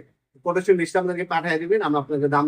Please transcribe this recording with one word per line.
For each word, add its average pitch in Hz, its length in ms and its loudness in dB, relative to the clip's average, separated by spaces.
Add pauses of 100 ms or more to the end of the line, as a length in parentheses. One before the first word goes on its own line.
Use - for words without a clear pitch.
(460)
কোটেশন 185 340 2
লিস্ট 165 220 -4
আপনাকে 175 200 -4 (100)
পাঠিয়ে 165 300 -2
দিবেন, 202 240 0
আমরা 147 160 0
আপনাকে 143 320 -2
দাম 143 140 4